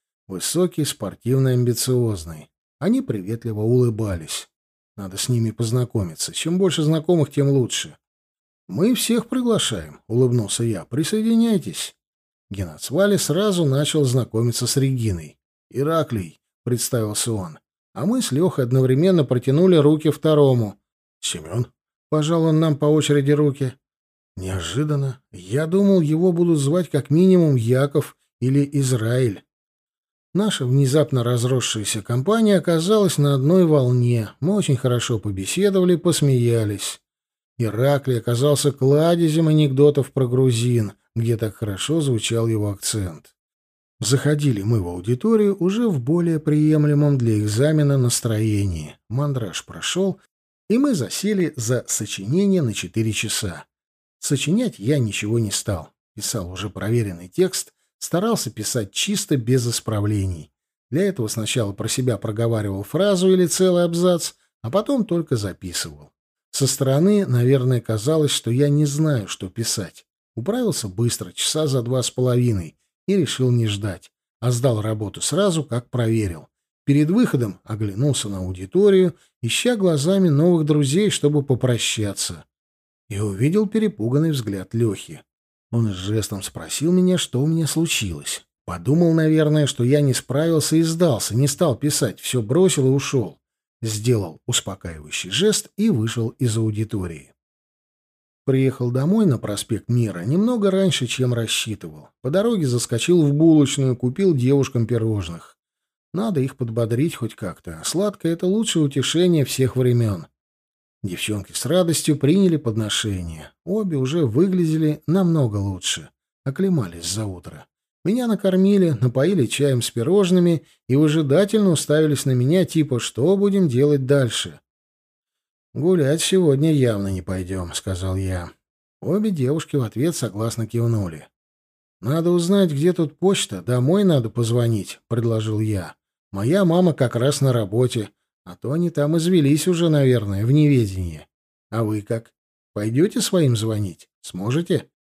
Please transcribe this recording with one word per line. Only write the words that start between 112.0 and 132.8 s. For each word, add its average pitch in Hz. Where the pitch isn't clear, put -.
приняли 170
подношение. 101
Обе 190
уже 139
выглядели 160
намного 160
лучше. 95
Оклемались 135
за 101
утро. 87
Меня 240
накормили, 190
напоили 135
чаем 135
с -
пирожными 175
и 127
выжидательно 160
уставились 151
на 135
меня, 139
типа, 143
что 151
будем 196
делать 135
дальше. 123
«Гулять 147
сегодня 160
явно 113
не 92
пойдём», 92
сказал 92
я. 92
Обе 202
девушки 151
в 135
ответ 123
согласно 110
кивнули. 107
«Надо 160
узнать, 175
где 147